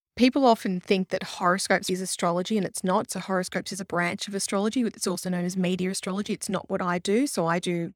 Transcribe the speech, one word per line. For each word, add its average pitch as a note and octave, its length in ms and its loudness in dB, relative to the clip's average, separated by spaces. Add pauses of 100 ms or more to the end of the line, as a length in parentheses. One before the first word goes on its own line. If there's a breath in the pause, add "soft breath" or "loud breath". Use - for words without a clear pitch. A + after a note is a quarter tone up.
(180)
People C4 280 4
often A3 360 4
think F#3+ 280 0
that F#3+ 140 -4
horoscopes F#3+ 640 2
is F#3 120 -2
astrology, F#3 560 0
and F#3+ 80 0
it's - 180 -6
not. F#3+ 260 2
So F#3+ 100 -6
horoscopes F#3 520 -4
is F#3 80 -10
a G3 60 -8
branch F3 420 -2
of G3+ 80 -8
astrology. G#3 460 0
It's - 260 -2
also F#3 220 -4
known F3 160 -2
as F3+ 100 -2
media F#3 340 0
astrology. G3 440 -4
It's - 160 -8
not F#3 200 -4
what F#3+ 120 -2
I F3+ 180 0
do. A3 280 2
So F3+ 180 0
I E3+ 140 2
do E3+ 360 -2